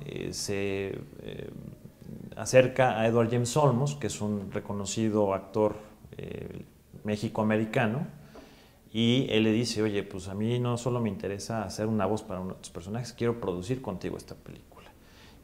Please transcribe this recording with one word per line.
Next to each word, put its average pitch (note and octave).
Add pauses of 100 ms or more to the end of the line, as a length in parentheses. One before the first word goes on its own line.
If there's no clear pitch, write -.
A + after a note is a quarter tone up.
eh, -
se, G2 (220)
eh, - (880)
acerca B2+
a A2+
Edward A#2
James A#2+
Olmos, C#3+
que G#2+
es -
un G#2
reconocido G#2
actor, G#2 (420)
eh, - (380)
mexicoamericano, A2 (840)
y A#2
él A2
le A2
dice, A2
"Oye, G2+
pues F#2+
a F#2+
mí A2
no A#2+
solo B2
me A2+
interesa G2+
hacer G#2
una G#2+
voz G#2+
para F#2
uno F#2
de -
tus -
personajes, G#2
quiero A#2
producir F#2+
contigo F#2
esta -
película". - (540)